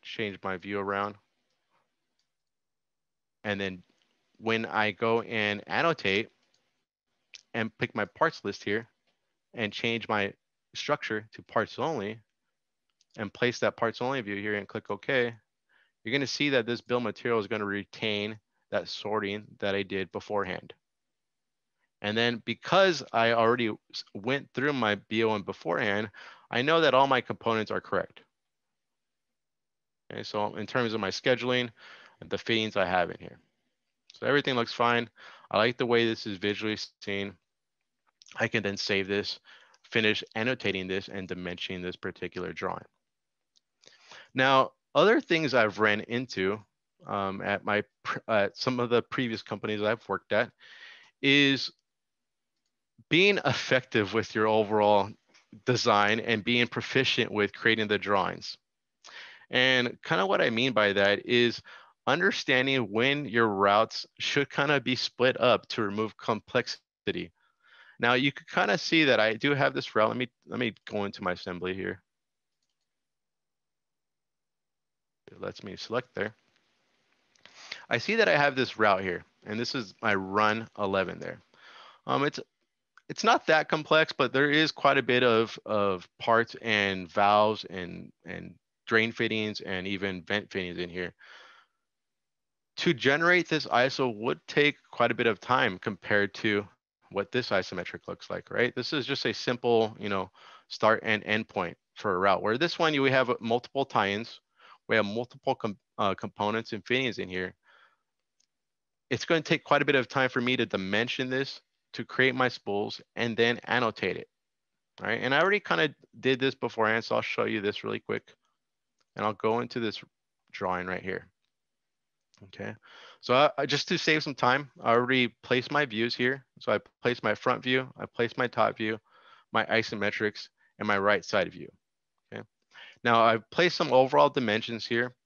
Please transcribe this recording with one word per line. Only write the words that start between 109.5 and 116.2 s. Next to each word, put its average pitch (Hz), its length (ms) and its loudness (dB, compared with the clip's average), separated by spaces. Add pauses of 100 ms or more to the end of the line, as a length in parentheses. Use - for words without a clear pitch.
quite 143 180 4
a 139 40 0
bit 143 80 2
of 127 140 2
time 131 200 0
for 127 120 -2
me 123 160 0
to 117 100 0
dimension 104 640 -2
this, 131 300 -4 (340)
to 120 100 -8
create 127 300 2
my 127 140 2
spools, 107 520 -4 (140)
and 113 220 -2
then 117 280 2
annotate 107 540 -2
it, - 100 -14 (720)
right? 101 220 -4
And 127 120 0
I 147 60 4
already 196 200 2
kinda 160 340 0 (260)